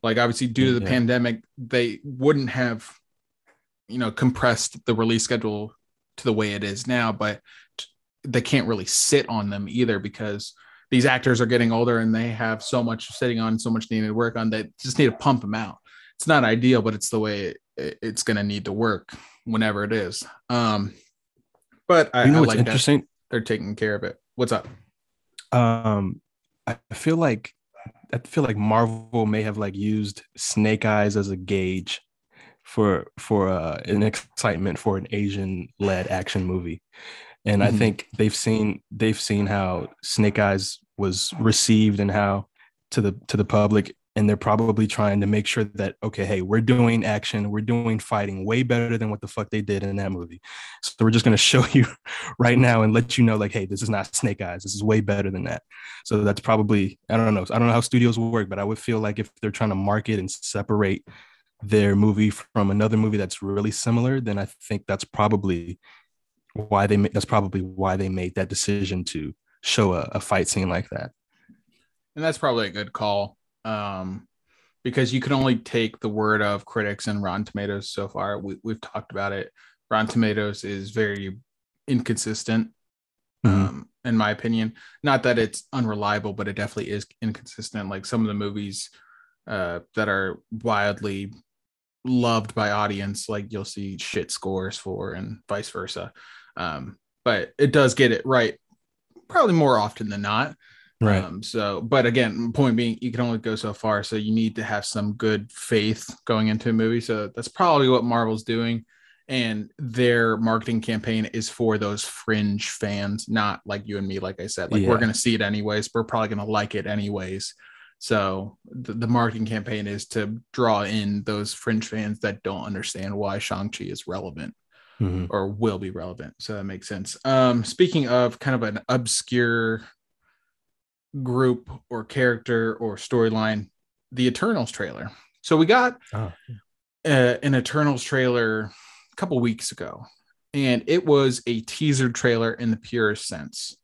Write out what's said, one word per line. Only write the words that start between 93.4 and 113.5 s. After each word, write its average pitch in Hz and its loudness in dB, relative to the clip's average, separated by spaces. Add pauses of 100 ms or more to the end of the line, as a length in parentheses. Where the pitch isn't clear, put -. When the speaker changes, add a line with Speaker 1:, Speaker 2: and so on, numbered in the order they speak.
Speaker 1:
you'll 101 -6
see 98 -10
shit - -6
scores 95 -4
for 98 -8
and 104 -10 (100)
vice 104 -6
versa. 92 -10 (440)
Um, 80 -8 (260)
but 107 0
it 139 4
does 139 6
get 123 4
it 101 -2
right 123 2 (680)
probably 247 4
more 139 6
often 107 -4
than 101 -4
not. 113 0 (460)
Speaker 2:
Right. 98 4
Speaker 1:
Um, 90 -12
so, 101 -4
but 120 4
again, 117 0
point 127 4
being, 117 0
you 123 -4
can 123 -2
only 117 0
go 110 -4
so 107 -6
far. 104 0
So - -6
you 107 -2
need 110 0
to 107 -6
have 104 -4
some 104 -4
good 107 -2
faith - -2 (120)
going 110 2
into 110 0
a 117 2
movie. 113 2
So 107 -4
that's 117 -10
probably 151 4
what 123 4
Marvel's 113 0
doing. 117 -2 (440)
And 113 -4
their 120 2
marketing 113 0
campaign 110 -2
is 110 -6
for 110 0
those 104 -2
fringe 107 -2
fans, 101 -6
not 107 -2